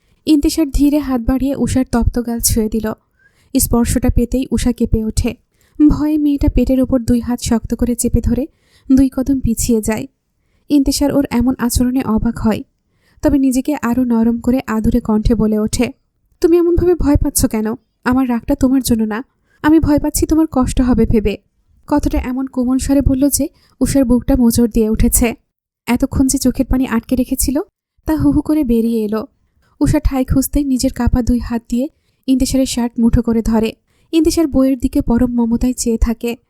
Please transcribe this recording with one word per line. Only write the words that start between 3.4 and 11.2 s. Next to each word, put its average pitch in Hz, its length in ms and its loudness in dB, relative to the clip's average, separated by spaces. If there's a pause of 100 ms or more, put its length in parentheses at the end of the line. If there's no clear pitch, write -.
স্পর্শটা 240 540 0
পেতেই 247 360 0
উষা 240 220 0
কেঁপে 226 320 -2
ওঠে। 220 300 -2 (560)
ভয়ে 302 280 0
মেয়েটা 294 300 0
পেটের 254 320 2
ওপর 262 200 0
দুই 233 200 0
হাত 240 200 -4
শক্ত - 340 -2
করে 240 200 -2
চেপে 240 260 0
ধরে 240 260 -2 (460)
দুই 262 240 4
কদম 262 240 -2
পিছিয়ে 226 420 0
যায়। 220 240 -4 (640)
ইন্তেশার 285 440 2
ওর 185 180 2